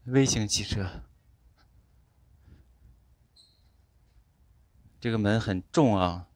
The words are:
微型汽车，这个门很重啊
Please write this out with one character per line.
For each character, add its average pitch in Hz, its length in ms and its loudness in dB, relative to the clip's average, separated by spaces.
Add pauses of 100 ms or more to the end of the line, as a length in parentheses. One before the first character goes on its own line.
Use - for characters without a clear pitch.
微 135 160 4
型 107 220 -2
汽 - 160 -4
车， 95 240 -4 (4000)
这 117 100 -2
个 113 60 0
门 104 200 2
很 98 320 -2
重 120 280 4
啊 90 380 -2